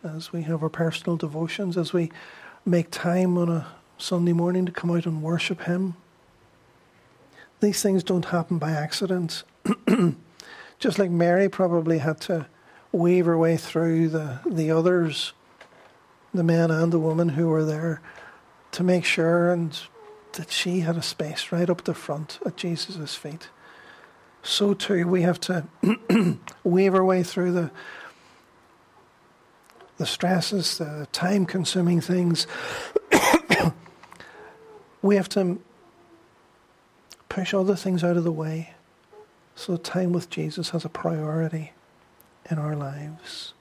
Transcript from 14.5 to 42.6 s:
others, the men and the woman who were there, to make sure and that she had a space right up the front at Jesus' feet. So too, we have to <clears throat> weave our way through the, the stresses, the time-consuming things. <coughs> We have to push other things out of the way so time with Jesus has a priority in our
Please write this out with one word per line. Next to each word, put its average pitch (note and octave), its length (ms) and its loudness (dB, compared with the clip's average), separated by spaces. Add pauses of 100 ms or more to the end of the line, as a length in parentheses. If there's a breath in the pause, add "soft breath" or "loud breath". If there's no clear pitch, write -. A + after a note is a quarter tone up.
others, E3 640 2 (960 loud breath)
the F3+ 100 0
men E3 280 4
and E3 220 2
the E3+ 60 2
woman D#3+ 300 2
who D#3+ 200 0
were D#3 160 2
there, D#3 360 -4 (720 loud breath)
to - 100 -4
make F3+ 220 4
sure E3+ 480 4
and E3+ 260 -2 (540)
that - 180 -10
she F3+ 300 0
had E3+ 160 0
a E3 60 -4
space - 500 -6
right F3 160 2
up E3+ 160 0
the E3 100 -2
front D3+ 500 -8
at E3+ 120 -6
Jesus' E3+ 580 -6
feet. - 360 -14 (920 loud breath)
So G3+ 320 2
too, F3+ 320 0
we F3+ 160 2
have F3 180 2
to F3 260 -2 (160)
<clears throat> F#3+ 560 2 (260)
weave F#3 300 4
our F#3+ 100 6
way F#3 180 4
through F3+ 300 -2
the, F3 180 0 (2250 loud breath)
the E3 80 -4
stresses, F3+ 720 0
the D3+ 340 -8
time-consuming F3 880 0
things. F3 460 0 (640 loud breath)
<coughs> - 640 4 (1300 loud breath)
We G3+ 140 4
have F#3+ 140 0
to F#3 300 -2 (1700)
push - 240 -6
other G3 220 2
things F3+ 300 -2
out F3 120 2
of E3+ 60 2
the E3+ 80 0
way D#3+ 440 -8 (840)
so - 200 -4
time F3 360 -2
with F3 180 -2
Jesus D#3 400 -6
has E3+ 140 -4
a E3+ 40 -8
priority D#3+ 840 -4 (760)
in D#3+ 100 -2
our D3+ 180 -4